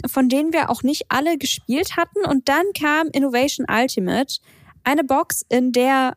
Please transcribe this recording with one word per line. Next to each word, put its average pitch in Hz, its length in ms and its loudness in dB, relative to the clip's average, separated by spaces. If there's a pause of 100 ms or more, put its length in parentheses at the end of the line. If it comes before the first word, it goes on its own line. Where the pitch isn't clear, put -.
von 262 220 2
denen 294 240 0
wir 320 180 0
auch - 120 -4
nicht 285 260 -2
alle 302 300 0
gespielt - 580 -4
hatten. 349 320 -2
Und 269 200 0
dann 302 180 2 (120)
kam 302 340 0
Innovation 269 560 0
Ultimate. 214 680 0 (480)
Eine 294 200 2
Box, 269 440 0
in 254 220 2
der, 254 460 2